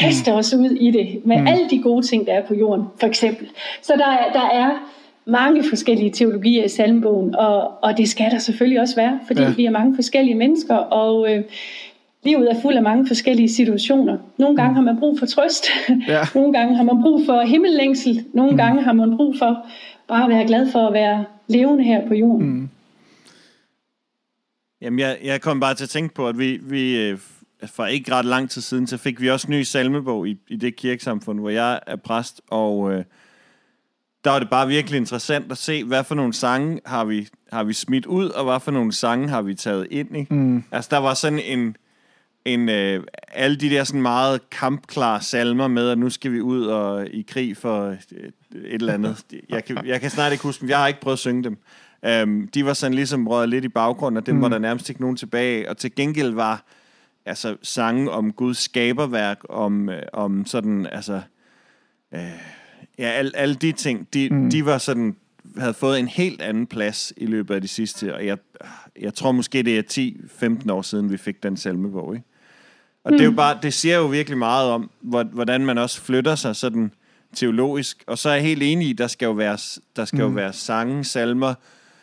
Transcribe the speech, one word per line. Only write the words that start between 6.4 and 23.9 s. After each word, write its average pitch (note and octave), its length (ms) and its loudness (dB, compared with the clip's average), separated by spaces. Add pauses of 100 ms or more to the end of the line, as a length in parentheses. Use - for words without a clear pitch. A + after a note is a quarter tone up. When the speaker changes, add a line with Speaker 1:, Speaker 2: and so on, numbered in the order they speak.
Speaker 1:
i G3+ 40 2
salmebogen, G#3+ 640 4
og, G#3 500 2
og G#3+ 120 2
det A3 120 4
skal A3 220 0
der A#3+ 80 2
selvfølgelig B3 420 2
også A#3+ 160 0
være, A#3+ 300 2
fordi C4 160 2
Speaker 2:
Ja. C4 140 4
Speaker 1:
vi A#3+ 80 2
er A#3 60 4
mange A3+ 240 4
forskellige B3+ 400 2
mennesker, C4 400 2
og, A3 580 2
øh, G#3 100 2 (840)
livet B3+ 260 4
er A#3 120 0
fuld C#4 140 4
af A3+ 60 4
mange A#3 240 4
forskellige A#3 420 4
situationer. A3+ 720 2 (180)
Nogle C#4+ 200 4
gange B3+ 140 4
Speaker 2:
Mm. C4 60 2
Speaker 1:
har C4 60 6
man A#3 160 4
brug D4 200 2
for B3 80 0
trøst. - 400 0 (420)
Speaker 2:
Ja. D3+ 120 4 (100)
Speaker 1:
<laughs> - 40 -2
Nogle C#4 180 6
gange B3 240 4
har B3 80 4
man A#3+ 180 4
brug D#4 240 6
for B3 160 4
himmellængsel. C4+ 880 4
Nogle C4 200 4
Speaker 2:
Mm. - 60 6
Speaker 1:
gange A#3+ 240 4
har A#3+ 100 4
man A3+ 240 4
brug C#4+ 220 2
for A#3 280 0 (420)
bare A#3 160 2
at A#3+ 60 4
være A3+ 160 4
glad B3 260 4
for A3+ 140 4
at G#3 60 2
være G#3 320 2 (240)
levende C4 360 4
her A3+ 240 4
på G#3+ 60 2
jorden. A3+ 340 4
Speaker 2:
Mm. C3+ 200 -4 (2000)